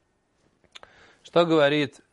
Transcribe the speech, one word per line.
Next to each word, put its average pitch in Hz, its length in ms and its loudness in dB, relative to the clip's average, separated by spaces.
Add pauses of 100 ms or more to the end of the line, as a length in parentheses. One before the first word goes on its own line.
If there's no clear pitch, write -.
(1200)
Что 170 220 -2
говорит 151 560 -2 (120)